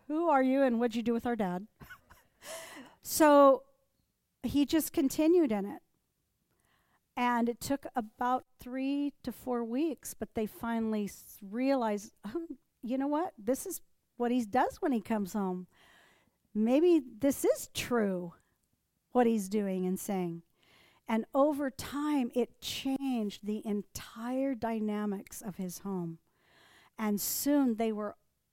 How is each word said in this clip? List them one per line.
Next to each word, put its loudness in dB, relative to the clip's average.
who 0
are 4
you 4
and 2
what'd 0
you -2
do 0
with -4
our 0
dad?" -2
<laughs> -18
So 8
he 2
just 0
continued 4
in -2
it. -10
And 0
it -4
took -4
about -2
three -4
to -6
four -4
weeks, -4
but -10
they -2
finally -2
s-, -14
realized, -2
"Oh, -8
you -4
know -2
what? -2
This -4
is -10
what -2
he 0
does 0
when 2
he 0
comes -2
home. -2
Maybe 4
this -2
is 0
true, -2
what 4
he's 2
doing 0
and 0
saying." -4
And 0
over 2
time, -2
it -2
changed -4
the -4
entire -4
dynamics -4
of -10
his -6
home. -6
And -2
soon 0
they -2
were -8